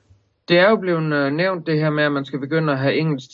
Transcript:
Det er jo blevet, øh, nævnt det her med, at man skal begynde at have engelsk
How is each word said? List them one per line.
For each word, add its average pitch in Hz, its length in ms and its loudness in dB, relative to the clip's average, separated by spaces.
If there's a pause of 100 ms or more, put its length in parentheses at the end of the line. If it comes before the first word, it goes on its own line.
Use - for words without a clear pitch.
(500)
Det 175 100 4
er 190 120 6
jo 220 60 4
blevet, 165 360 -2
øh, 143 200 0
nævnt 170 340 -2
det 156 120 0
her 156 120 0
med, 151 140 0
at 147 80 0
man 139 120 -2
skal 135 160 -8
begynde 151 320 -2
at 131 60 -2
have 131 160 0
engelsk 147 400 -2